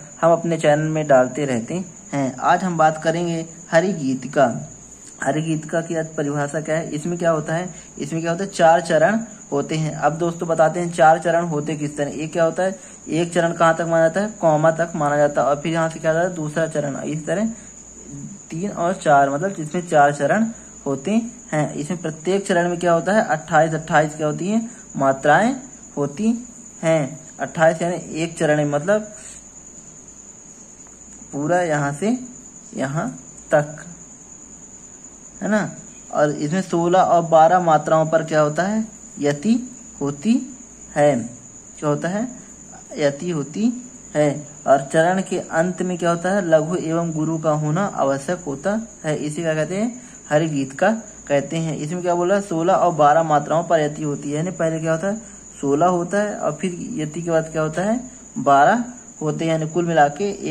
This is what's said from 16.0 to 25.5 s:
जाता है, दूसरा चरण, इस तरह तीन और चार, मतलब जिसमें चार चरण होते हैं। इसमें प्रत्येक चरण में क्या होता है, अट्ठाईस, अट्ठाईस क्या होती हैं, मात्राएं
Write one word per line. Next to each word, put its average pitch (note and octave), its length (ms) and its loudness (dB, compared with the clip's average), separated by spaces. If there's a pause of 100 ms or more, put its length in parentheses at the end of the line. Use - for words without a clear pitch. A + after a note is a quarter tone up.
जाता F3 160 2
है, F3 60 -10
दूसरा D#3 320 -2
चरण, C#3+ 320 -4
इस D3 260 -6
तरह F3 200 -2 (1040)
तीन F3+ 220 -6
और E3+ 220 -2
चार, C#3+ 360 4
मतलब E3+ 240 -2
जिसमें F3 340 -6
चार C#3+ 260 4
चरण D#3 340 2 (380)
होते F#3+ 360 0 (320)
हैं। D3+ 200 0
इसमें E3 280 -6
प्रत्येक F3+ 460 -2
चरण F3 220 2
में F3 100 -4
क्या F3 140 4
होता E3+ 200 2
है, A3 120 4
अट्ठाईस, D#3 480 2
अट्ठाईस D#3 420 0
क्या D#3 120 -2
होती D#3 200 -2
हैं, A3+ 240 0 (260)
मात्राएं D3+ 580 4 (420)